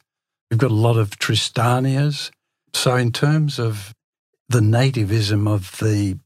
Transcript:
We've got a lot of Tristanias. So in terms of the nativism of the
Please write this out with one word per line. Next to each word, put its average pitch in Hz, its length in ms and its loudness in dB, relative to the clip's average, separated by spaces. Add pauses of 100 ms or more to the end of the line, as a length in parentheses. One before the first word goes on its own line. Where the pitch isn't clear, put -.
(520)
We've 117 80 0
got 127 120 2
a - 20 2
lot 117 240 4
of 104 140 0
Tristanias. 131 1160 -2 (440)
So 127 240 0
in 120 160 0
terms 147 460 0
of 104 340 -6 (560)
the 120 100 2
nativism 107 880 2
of 101 320 -4
the 101 460 0